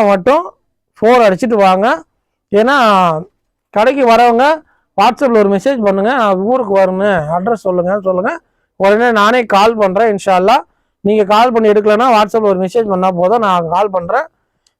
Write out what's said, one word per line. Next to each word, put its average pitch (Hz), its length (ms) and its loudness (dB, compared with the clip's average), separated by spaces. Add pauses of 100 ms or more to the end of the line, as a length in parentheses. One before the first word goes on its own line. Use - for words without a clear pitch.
மட்டும் 202 380 0 (580)
ஃபோன் 240 180 4
அடிச்சுட்டு 220 380 0
வாங்க. 190 280 2 (680)
ஏன்னா 233 240 0 (1000)
கடைக்கு 262 320 0
வரவங்க 233 380 4 (540)
WhatsApp-ல 233 400 0
ஒரு 202 120 2
மெசேஜ் 233 320 -2
பண்ணுங்க, 196 320 0
"நான் 202 280 0
ஊருக்கு 226 320 -2
வரணும், 190 420 0 (140)
அட்ரஸ் 190 340 -4
சொல்லுங்க" 180 360 -2
சொல்லுங்க, 185 300 -4 (500)
உடனே 208 320 2
நானே 220 340 0
கால் 214 300 2
பண்றேன். 208 340 0
இன்ஷால்லா 196 460 0 (480)
நீங்க 208 200 0
கால் 214 280 2
பண்ணி 220 160 0
எடுக்கலன்னா 208 420 0
WhatsApp-ல 214 380 0
ஒரு 190 120 -2
மெசேஜ் 214 280 -2
பண்ணா 185 220 -2
போதும், 185 320 -2
நான் 180 260 -2
கால் 196 220 -2
பண்றேன். 190 360 -6 (540)